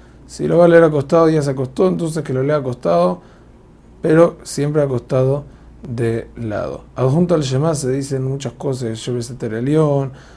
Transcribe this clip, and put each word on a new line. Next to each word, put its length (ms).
Si 220
lo 80
va 80
a 40
leer 160
acostado, 440
ya 140
se 80
acostó, 360
entonces 380
que 80
lo 100
lea 140
acostado, 640
pero 420
siempre 380
acostado 640
de 480
lado. 500
Adjunto 380
al 80
Shema 320
se 160
dicen 340
muchas 300
cosas, 440
Shevet 220
Seter 320
Elión, 600